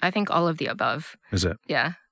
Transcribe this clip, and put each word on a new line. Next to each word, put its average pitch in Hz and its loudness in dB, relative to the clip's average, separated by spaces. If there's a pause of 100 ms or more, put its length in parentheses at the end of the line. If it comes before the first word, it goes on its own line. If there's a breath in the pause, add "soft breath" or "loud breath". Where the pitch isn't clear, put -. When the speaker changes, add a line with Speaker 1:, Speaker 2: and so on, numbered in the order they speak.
Speaker 1:
I 180 2
think 208 0
all 170 4
of 160 -2
the 143 -2
above. - -4 (140)
Speaker 2:
Is 85 2
it? 87 0
Speaker 1:
Yeah. 147 0 (180)